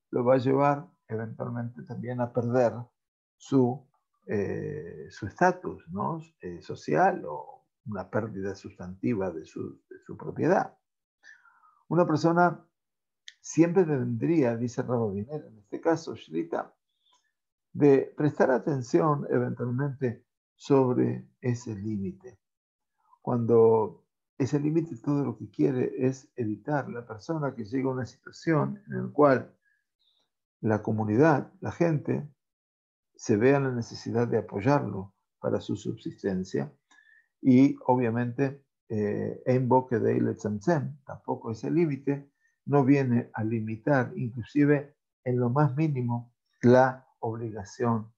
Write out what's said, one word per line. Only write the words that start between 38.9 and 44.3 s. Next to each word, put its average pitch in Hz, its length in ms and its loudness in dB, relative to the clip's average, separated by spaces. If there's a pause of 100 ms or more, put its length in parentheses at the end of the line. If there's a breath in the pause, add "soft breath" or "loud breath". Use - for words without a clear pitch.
en 127 240 2
boque 127 300 2
de 113 140 2
Eile 117 200 0
Tzamtzem, 131 720 -2
tampoco 120 460 -10
ese 131 180 -8
límite 143 640 -2 (340)
no 139 180 4
viene 127 500 2
a 110 100 -4
limitar, 113 720 0
inclusive 139 800 0 (260)